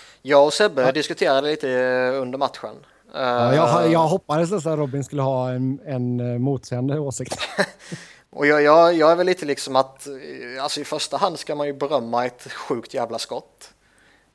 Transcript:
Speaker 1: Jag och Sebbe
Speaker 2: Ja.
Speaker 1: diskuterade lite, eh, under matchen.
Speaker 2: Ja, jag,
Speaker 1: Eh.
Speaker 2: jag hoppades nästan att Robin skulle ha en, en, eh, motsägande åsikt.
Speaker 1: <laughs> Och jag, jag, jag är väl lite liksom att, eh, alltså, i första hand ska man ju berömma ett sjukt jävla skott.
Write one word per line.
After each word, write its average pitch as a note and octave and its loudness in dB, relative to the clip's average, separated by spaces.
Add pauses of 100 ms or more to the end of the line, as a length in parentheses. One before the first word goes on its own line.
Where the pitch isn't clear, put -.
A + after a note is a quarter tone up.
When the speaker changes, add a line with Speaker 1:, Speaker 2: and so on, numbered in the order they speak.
(220)
Speaker 1:
Jag C#3 8
och D3 2
Sebbe E3+ 2
Speaker 2:
Ja. C3 4
Speaker 1:
diskuterade D3 2
lite, D3+ -2
eh, B2+ 0
under B2+ -6
matchen. A#2+ -6 (400)
Speaker 2:
Ja, A#2+ 2
jag, E3+ 4
Speaker 1:
Eh. D#3+ 4
Speaker 2:
jag E3 4
hoppades E3 -2
nästan E3 -2
att D3+ -2
Robin C#3 -4
skulle D3 -6
ha B2+ -2
en, C3 -4
en, B2 -4
eh, A#2+ -4
motsägande C3 -4
åsikt. C3 -8 (460)
Speaker 1:
<laughs> - -18
Och D3 -2
jag, D3 6
jag, E3+ 8
jag D#3+ 6
är E3+ 2
väl F3+ 2
lite F3+ -2
liksom C#3 -4
att, C3 -2
eh, C3+ -12
alltså, D3 -6
i C#3 -8
första - -6
hand D#3+ -2
ska - -8
man D3 -4
ju D3 -4
berömma B2+ -2
ett - -12
sjukt - -6
jävla A#2+ -4
skott. - -14 (600)